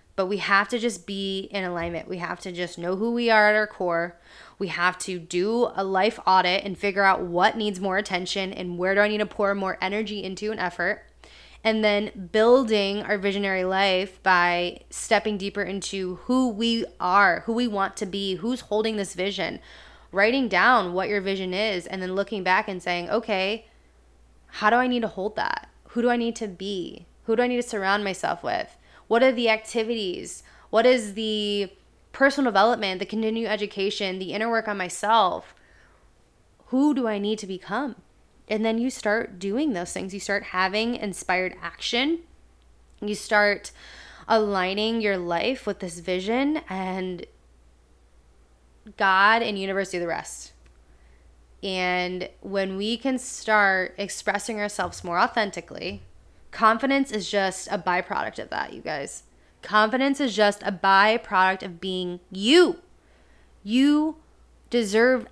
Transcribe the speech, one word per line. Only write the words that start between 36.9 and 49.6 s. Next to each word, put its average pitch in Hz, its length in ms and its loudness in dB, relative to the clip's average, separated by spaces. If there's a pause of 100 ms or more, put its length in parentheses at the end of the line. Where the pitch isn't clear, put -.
do 240 120 -2
I 214 120 -2
need 208 220 -2
to 202 60 -12
become?" 202 500 -6 (540)
And 220 140 -2
then 226 140 0
you 254 120 -2
start 208 480 -4
doing 220 340 -2
those 175 200 -6
things. 185 200 -8
You 202 60 -10
start 202 240 -4
having 202 540 -2
inspired 185 640 -4
action. 262 560 -2 (800)
You 208 140 -4
start 208 560 2 (560)
aligning 214 760 2
your 202 160 0
life 175 500 -2
with 202 120 -4
this 170 220 -10
vision, 226 680 -2
and 185 560 -6 (1700)
God 202 460 6
and 208 140 -2
universe 190 360 -2